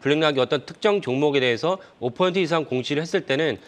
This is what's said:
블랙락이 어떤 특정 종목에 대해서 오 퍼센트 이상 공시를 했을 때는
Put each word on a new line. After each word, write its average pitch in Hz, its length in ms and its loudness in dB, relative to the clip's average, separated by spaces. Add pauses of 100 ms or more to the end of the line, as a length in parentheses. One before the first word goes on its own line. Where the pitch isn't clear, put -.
블랙락이 147 360 2
어떤 127 280 0
특정 208 340 0
종목에 139 400 0
대해서 127 380 0 (220)
오 123 100 -2
퍼센트 180 280 0
이상 160 280 0
공시를 131 340 -2
했을 170 220 -2
때는 135 460 -2